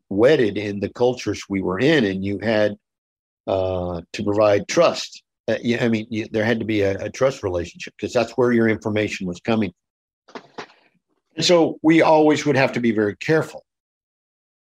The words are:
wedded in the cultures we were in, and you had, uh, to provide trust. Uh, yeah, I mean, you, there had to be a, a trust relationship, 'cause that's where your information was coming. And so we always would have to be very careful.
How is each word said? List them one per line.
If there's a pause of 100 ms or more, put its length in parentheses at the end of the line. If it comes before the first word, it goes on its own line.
wedded
in
the
cultures
we
were
in,
and
you
had, (680)
uh, (120)
to
provide
trust. (240)
Uh,
yeah,
I
mean,
you,
there
had
to
be
a,
a
trust
relationship,
'cause
that's
where
your
information
was
coming. (1600)
And
so
we
always
would
have
to
be
very
careful. (1080)